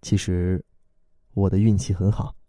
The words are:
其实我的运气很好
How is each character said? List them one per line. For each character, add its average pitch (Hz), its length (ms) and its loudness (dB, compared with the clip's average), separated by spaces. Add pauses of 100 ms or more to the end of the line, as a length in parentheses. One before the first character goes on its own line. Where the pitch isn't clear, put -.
其 - 120 0
实 90 480 -2 (680)
我 98 160 2
的 95 80 0
运 107 180 4
气 - 160 -2
很 92 200 0
好 - 240 -4 (140)